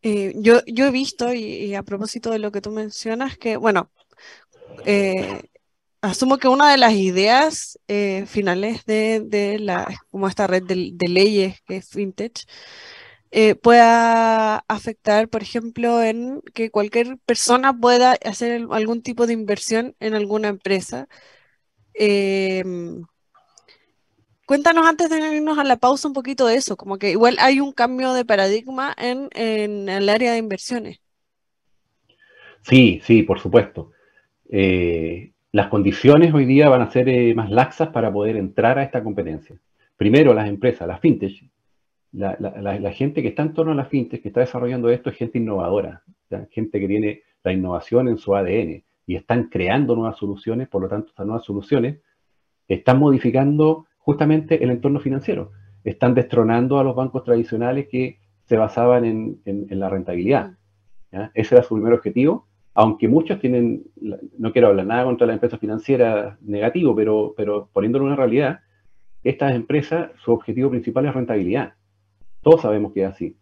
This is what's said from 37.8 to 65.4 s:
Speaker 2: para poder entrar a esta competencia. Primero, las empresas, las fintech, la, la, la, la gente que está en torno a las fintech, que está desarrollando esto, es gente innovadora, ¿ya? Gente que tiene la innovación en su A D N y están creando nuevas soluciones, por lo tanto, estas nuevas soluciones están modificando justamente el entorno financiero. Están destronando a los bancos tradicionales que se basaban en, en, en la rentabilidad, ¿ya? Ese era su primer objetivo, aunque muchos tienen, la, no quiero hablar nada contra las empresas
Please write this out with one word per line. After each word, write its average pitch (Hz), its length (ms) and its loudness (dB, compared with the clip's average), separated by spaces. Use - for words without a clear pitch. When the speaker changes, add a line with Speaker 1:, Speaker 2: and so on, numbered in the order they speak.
Speaker 2:
para 110 220 -2
poder 104 240 -2
entrar 107 420 0
a 139 40 -2
esta 127 220 -6
competencia. 98 520 -8
Primero, 120 380 6
las 107 140 0
empresas, 101 400 -2
las 87 100 -8
fintech, 101 500 -2
la, 95 300 -6
la, 101 200 -10
la, 98 200 -6
la 98 120 -6
gente 143 300 -4
que 123 60 -4
está - 140 -4
en 156 120 -4
torno 160 160 -2
a 151 60 -2
las 131 120 -4
fintech, 120 320 -4
que - 80 -14
está 110 120 -2
desarrollando 123 500 -2
esto, 123 200 -2
es - 60 -16
gente 120 220 -6
innovadora, 95 640 -4
¿ya? 104 220 -12
Gente 107 300 -6
que 98 80 -4
tiene 104 340 -2
la 92 80 0
innovación 95 560 -4
en 113 100 -4
su 101 160 -4
A 101 80 -2
D 95 200 -2
N 80 220 -12
y 92 100 -6
están 117 340 -4
creando 117 440 -2
nuevas 113 220 -4
soluciones, 110 500 -8
por 98 140 -6
lo 95 80 -6
tanto, 104 220 -8
estas 101 160 -12
nuevas 113 180 -8
soluciones 120 540 -4
están 127 300 2
modificando 143 880 2
justamente 156 640 2
el 127 60 0
entorno 139 300 0
financiero. 135 500 -4
Están 123 320 0
destronando 120 640 2
a 135 60 2
los 127 120 -2
bancos 131 260 -4
tradicionales 120 680 -2
que 127 320 -6
se 117 100 2
basaban 117 480 2
en, 110 400 -6
en, 101 240 -8
en 98 120 -6
la 95 100 -4
rentabilidad, 95 640 -2
¿ya? 196 220 -10
Ese 113 220 4
era 120 80 8
su 113 100 -6
primer 110 180 2
objetivo, 120 540 0
aunque 107 340 2
muchos 160 320 0
tienen, 120 440 -2
la, 104 220 -12
no 113 140 -6
quiero 120 160 6
hablar 98 180 2
nada 120 180 -2
contra 123 220 0
las 113 80 -2
empresas 104 260 -4